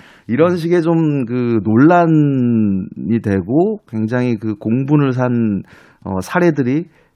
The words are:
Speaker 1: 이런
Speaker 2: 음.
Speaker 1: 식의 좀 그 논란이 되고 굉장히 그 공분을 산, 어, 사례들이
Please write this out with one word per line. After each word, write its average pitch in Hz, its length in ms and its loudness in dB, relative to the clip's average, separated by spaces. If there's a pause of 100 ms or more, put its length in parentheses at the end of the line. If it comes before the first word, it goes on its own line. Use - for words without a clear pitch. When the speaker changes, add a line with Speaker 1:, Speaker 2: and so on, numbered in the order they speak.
(280)
Speaker 1:
이런 147 240 2
Speaker 2:
음. 180 40 -2
Speaker 1:
식의 170 260 0
좀 156 440 0
그 120 380 -2
논란이 120 1600 2
되고 120 580 0 (100)
굉장히 117 500 -2
그 107 160 -6
공분을 135 560 0
산, 120 520 0 (420)
어, 95 160 -6
사례들이 147 640 0 (320)